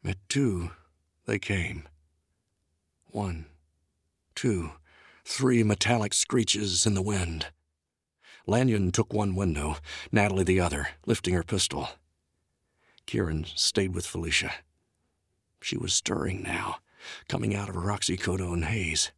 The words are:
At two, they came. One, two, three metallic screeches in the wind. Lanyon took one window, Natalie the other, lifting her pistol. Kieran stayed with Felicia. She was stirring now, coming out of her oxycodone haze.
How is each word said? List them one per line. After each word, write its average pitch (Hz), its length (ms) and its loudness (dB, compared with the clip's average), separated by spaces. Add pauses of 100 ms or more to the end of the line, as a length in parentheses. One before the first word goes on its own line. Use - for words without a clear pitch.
At 95 120 -2 (120)
two, 98 420 0 (560)
they 110 120 0
came. 87 500 -2 (1160)
One, 90 400 -4 (880)
two, 87 380 0 (520)
three 127 380 4
metallic 107 520 2
screeches 101 720 2
in 104 80 4
the 95 80 0
wind. 90 460 -2 (960)
Lanyon 107 460 4
took 107 200 0
one 101 220 0
window, 76 420 0 (340)
Natalie 101 340 4
the 92 160 4
other, 73 300 0 (140)
lifting 92 300 0
her 180 80 2
pistol. - 480 -2 (1160)
Kieran 80 380 -2 (100)
stayed 95 400 2
with 85 120 -4
Felicia. - 460 -2 (1080)
She - 160 -4
was 92 160 -2
stirring 92 500 -2
now, - 340 -4 (520)
coming 104 260 0
out 101 140 -4
of 95 60 -10
her 87 160 -2
oxycodone 90 720 -2
haze. 82 540 -2